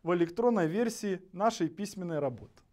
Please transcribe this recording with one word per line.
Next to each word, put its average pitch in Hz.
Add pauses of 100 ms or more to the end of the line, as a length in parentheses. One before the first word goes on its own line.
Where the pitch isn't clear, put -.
в 175
электронной 180
версии 202 (120)
нашей 220
письменной 175
работы. 123 (100)